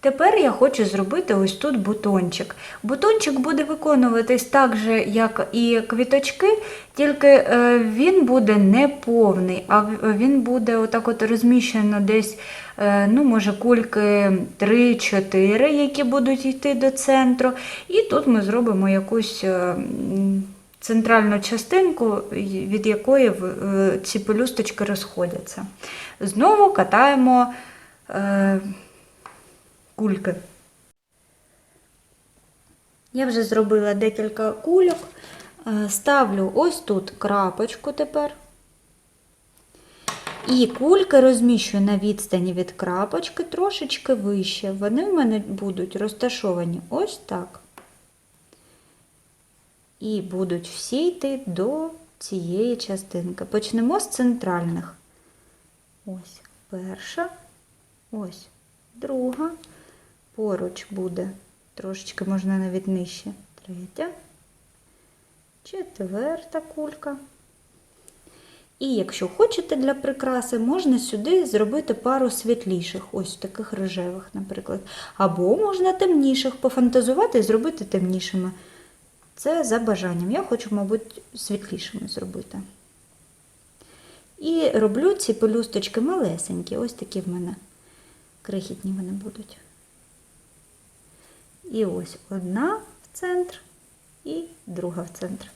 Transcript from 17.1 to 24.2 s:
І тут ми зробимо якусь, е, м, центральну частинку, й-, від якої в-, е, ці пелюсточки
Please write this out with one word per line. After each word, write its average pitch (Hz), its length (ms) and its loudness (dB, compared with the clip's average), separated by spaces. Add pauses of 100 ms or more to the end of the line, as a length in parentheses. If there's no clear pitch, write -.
І 403 140 2
тут - 240 0
ми 226 160 4
зробимо 208 460 2
якусь, 196 560 0
е, 190 40 0
м, 190 920 -2 (380)
центральну 220 600 4
частинку, 233 800 0 (140)
й-, 190 340 -4
від 202 200 -2
якої 247 420 4
в-, 185 160 -2
е, 196 600 0
ці - 140 -4
пелюсточки 214 680 -2